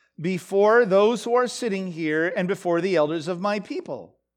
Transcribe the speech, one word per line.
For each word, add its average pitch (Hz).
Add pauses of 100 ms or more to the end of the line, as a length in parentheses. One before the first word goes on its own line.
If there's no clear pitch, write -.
(200)
before 196
those 208
who 240
are 247
sitting 190
here 160
and 185
before 180
the 190
elders 151
of 180
my 208
people.' 180 (200)